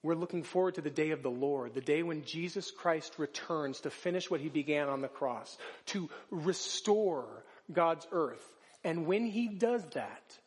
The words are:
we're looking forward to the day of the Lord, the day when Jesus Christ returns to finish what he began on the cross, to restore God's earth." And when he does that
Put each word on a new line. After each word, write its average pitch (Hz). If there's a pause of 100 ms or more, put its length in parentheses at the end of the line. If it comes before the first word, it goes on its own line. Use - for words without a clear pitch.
we're 165
looking 175
forward 185
to 165
the 147
day 156
of 139
the 135
Lord, 127
the 131
day 147
when 156
Jesus 175
Christ 160
returns 147
to 139
finish 180
what 170
he 151
began 147
on 139
the 135
cross, 123 (300)
to 180 (220)
restore 180 (280)
God's 165
earth." 156 (400)
And 165
when 208
he 226
does 220 (100)
that -